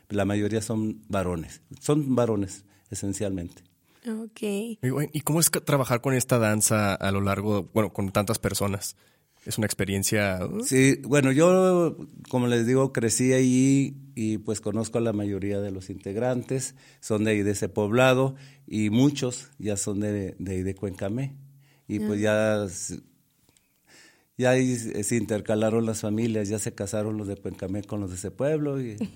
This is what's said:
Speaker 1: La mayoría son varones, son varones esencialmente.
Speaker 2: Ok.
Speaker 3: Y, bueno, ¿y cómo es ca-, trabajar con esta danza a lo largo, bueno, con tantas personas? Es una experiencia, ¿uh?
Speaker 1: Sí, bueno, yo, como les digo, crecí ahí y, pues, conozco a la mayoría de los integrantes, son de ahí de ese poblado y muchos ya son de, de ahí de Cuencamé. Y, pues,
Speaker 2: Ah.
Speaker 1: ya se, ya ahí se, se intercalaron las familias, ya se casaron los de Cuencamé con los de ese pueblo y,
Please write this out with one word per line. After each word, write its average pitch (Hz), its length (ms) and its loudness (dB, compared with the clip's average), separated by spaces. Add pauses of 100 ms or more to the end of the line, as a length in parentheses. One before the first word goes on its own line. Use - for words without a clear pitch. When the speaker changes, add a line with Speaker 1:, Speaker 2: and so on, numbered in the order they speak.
Speaker 1:
La 101 160 0
mayoría 104 380 0
son 110 460 -4
varones, 90 540 -4 (180)
son 147 340 0
varones 110 500 0 (260)
esencialmente. 98 720 -6 (440)
Speaker 2:
Ok. 220 360 -10
Speaker 3:
Y, 214 360 -6 (120)
bueno, - 220 -4
¿y 151 100 -4
cómo 160 180 0
es 160 100 2
ca-, - 140 -2
trabajar 131 360 0
con 135 140 0
esta 123 240 2
danza 107 560 2
a 98 160 -2
lo 98 100 0
largo, 98 540 0
bueno, 107 180 2
con 98 200 -4
tantas 104 260 0
personas? 98 580 -4 (480)
Es - 140 -8
una 107 80 0
experiencia, 98 800 0
¿uh? 214 180 -6
Speaker 1:
Sí, 135 380 4
bueno, 131 300 2
yo, 175 640 6 (340)
como 123 160 2
les 120 180 2
digo, 131 280 2
crecí 127 400 2
ahí 131 640 4 (180)
y, 110 240 -2
pues, 107 220 -4
conozco 110 380 -2
a - 20 0
la 117 120 0
mayoría 101 480 -2
de 101 120 -4
los 95 180 -12
integrantes, 123 840 -4 (240)
son 107 240 0
de 110 80 2
ahí 104 100 2
de 101 80 2
ese 101 180 -2
poblado 127 680 2 (320)
y 107 220 0
muchos 131 680 2
ya 101 180 -4
son 101 220 -4
de, 104 400 -4
de 95 140 -6
ahí 92 100 -2
de 95 140 -4
Cuencamé. 107 580 -6 (540)
Y, 107 100 -2
pues, 104 220 -2
Speaker 2:
Ah. - 20 0
Speaker 1:
ya 107 460 2
se, - 320 -10 (1400)
ya 127 120 4
ahí 127 260 4
se, 113 260 -6
se 120 140 0
intercalaron 110 680 0
las 110 160 -4
familias, 107 460 0
ya 104 120 -2
se - 140 -6
casaron 107 420 -4
los 104 100 -6
de 98 100 -4
Cuencamé 95 460 -8
con 104 180 -8
los 92 100 -6
de 90 60 -10
ese 92 140 -8
pueblo 143 500 -2
y, 113 160 -8 (200)